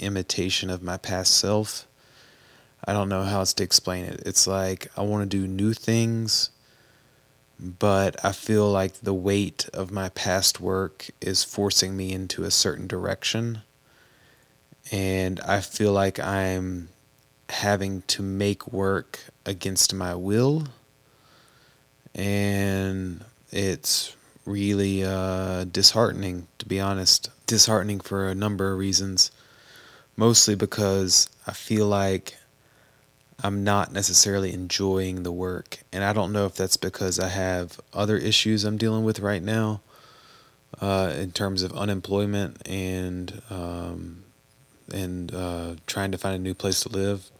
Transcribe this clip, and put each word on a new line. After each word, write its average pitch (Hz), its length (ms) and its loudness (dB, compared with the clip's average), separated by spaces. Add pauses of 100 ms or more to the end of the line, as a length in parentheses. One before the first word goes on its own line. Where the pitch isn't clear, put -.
imitation 95 720 -2
of 90 120 -6
my 90 140 -6
past 92 400 0
self. 104 500 0 (960)
I 101 120 -2
don't 98 160 2
know 95 120 0
how 98 180 0
else 95 140 0
to - 80 -2
explain 90 440 0
it. - 180 -10
It's - 220 2
like 95 500 0
I 98 60 -2
wanna 104 240 0
do 98 200 0
new 98 280 0
things, 113 760 0 (1120)
but 98 640 2
I 98 80 4
feel 104 380 4
like 95 240 2
the 98 200 -2
weight 95 600 0
of 92 180 -6
my 95 160 -4
past - 520 0
work 92 500 -2 (100)
is 92 240 0
forcing 95 500 0
me 95 180 -4
into 95 320 -6
a 90 60 -4
certain - 360 0
direction. 95 760 -4 (1300)
And 95 500 0
I 98 200 0
feel 104 320 0
like 98 260 2
I'm 92 720 -2 (600)
having 98 580 0
to - 140 -2
make 98 500 -2
work 98 480 -2 (240)
against 95 500 0
my 92 200 -4
will. 117 500 2 (1500)
And 98 1120 0 (280)
it's - 640 -2 (280)
really, 98 600 2
uh, 92 580 -2
disheartening, 92 840 2 (100)
to - 80 -10
be 95 140 0
honest. 95 500 2 (160)
Disheartening 104 540 4
for 98 280 -2
a 95 60 -2
number 98 380 -2
of 95 80 -4
reasons, 98 500 0 (840)
mostly 110 400 6
because 98 720 2 (180)
I - 60 -6
feel 107 340 0
like 98 480 0 (1120)
I'm 101 180 0
not 101 300 2
necessarily 98 600 2
enjoying 92 680 0
the 87 80 -4
work. 90 480 -6 (140)
And 95 100 -4
I 101 100 2
don't 104 200 0
know 101 140 2
if 92 100 -6
that's 92 200 0
because 92 440 -2
I 92 80 0
have 92 520 -4 (140)
other 104 220 2
issues 107 480 2
I'm 107 120 0
dealing 110 280 2
with 110 160 0
right 101 220 0
now, 107 380 0 (1000)
uh, 95 360 0
in 92 140 -4
terms 95 320 -2
of 92 120 -4
unemployment 101 920 -2
and, 92 720 -6 (100)
um, 87 720 -10 (680)
and, 90 400 -6
uh, 87 440 -6 (100)
trying 98 240 -2
to 92 80 -4
find 98 160 -2
a 92 60 -4
new 92 140 -2
place 95 260 0
to - 80 -4
live, 98 520 -2